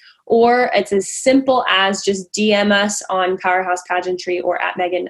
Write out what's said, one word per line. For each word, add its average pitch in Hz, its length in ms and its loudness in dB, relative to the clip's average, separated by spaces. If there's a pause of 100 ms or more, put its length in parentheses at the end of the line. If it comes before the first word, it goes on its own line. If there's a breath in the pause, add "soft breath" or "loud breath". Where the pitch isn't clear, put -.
(280 soft breath)
Or 233 460 4
it's 196 200 0
as 190 180 -2
simple 262 560 2
as 196 360 0
just 196 280 -4
D 214 220 0
M 208 180 2
us 202 380 0
on 185 300 -2
Powerhouse 180 480 0
Pageantry 180 520 -4
or 175 220 -2
at 180 160 -4
Megan 180 320 -4